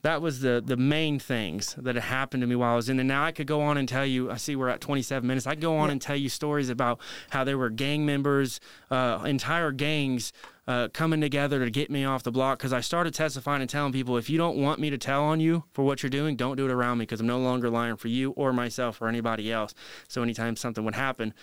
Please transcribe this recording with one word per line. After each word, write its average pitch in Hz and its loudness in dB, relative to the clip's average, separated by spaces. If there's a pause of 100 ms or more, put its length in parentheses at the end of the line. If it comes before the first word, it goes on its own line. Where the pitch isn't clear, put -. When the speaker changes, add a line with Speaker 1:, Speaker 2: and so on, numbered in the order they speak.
Speaker 1:
that 151 2
was 151 -2
the, 123 2
the 127 0
main 147 2
things 101 -4
that 127 -2
had 120 -2
happened 131 -2
to 123 0
me 123 2
while 120 4
I - 4
was 120 0
in 131 2
there. 131 2
Now, 139 2
I 160 0
could 156 -6
go 151 0
on 147 2
and 135 0
tell 131 0
you, 127 0
I 117 -4
see - -4
we're 131 0
at - -2
twenty-seven 135 -2
minutes. 127 0
I 143 -2
could 151 -6
go 160 2
on 151 4
Speaker 2:
Yeah. 147 2
Speaker 1:
and 131 -4
tell 147 -4
you 143 -2
stories 147 -2
about 120 0 (300)
how 135 0
there 139 2
were 127 0
gang 139 0
members, 139 2 (300)
uh, 127 0
entire 151 0
gangs, 135 0 (360)
uh, 123 0
coming 160 2
together 143 2
to 120 2
get 139 -2
me 139 0
off 135 -2
the 120 -2
block, 131 2
'cause 131 -2
I 127 2
started 170 0
testifying 143 -2
and 131 -2
telling 147 0
people, 127 0
"If 117 -2
you 160 4
don't 165 2
want 139 2
me 151 0
to 143 -2
tell 139 0
on 156 2
you 160 4
for 139 2
what 135 2
you're 139 -2
doing, 139 0
don't 127 0
do 135 0
it 131 2
around 123 2
me, 113 0
'cause 110 -4
I'm 113 2
no 123 2
longer 127 2
lying 117 0
for - -6
you 131 0
or 135 0
myself 123 -2
or 113 0
anybody 113 -2
else." 110 -2 (340)
So 127 -4
anytime 113 -2
something 110 -4
would 110 -2
happen, 123 -2